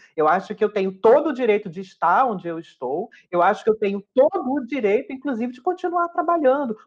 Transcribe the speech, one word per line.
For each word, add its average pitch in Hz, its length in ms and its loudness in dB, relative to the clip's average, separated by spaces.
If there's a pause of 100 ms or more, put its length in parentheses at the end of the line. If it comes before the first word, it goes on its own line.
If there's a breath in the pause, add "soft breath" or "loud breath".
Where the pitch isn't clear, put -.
(180 soft breath)
eu 156 100 2
acho 185 260 0
que 214 100 -4
eu 208 60 2
tenho 190 220 -2
todo 269 380 4
o 285 40 -2
direito 208 360 0
de 160 100 -12
estar 190 460 0
onde 185 200 -4
eu 165 140 -8
estou, 160 500 -8 (220 soft breath)
eu 175 100 2
acho 202 220 2
que 226 60 2
eu 214 60 2
tenho 202 280 -4 (100)
todo 269 380 2
o 269 160 -4
direito, 240 460 -2
inclusive, 247 400 -6
de - 80 -20
continuar 349 480 -2
trabalhando, 302 760 0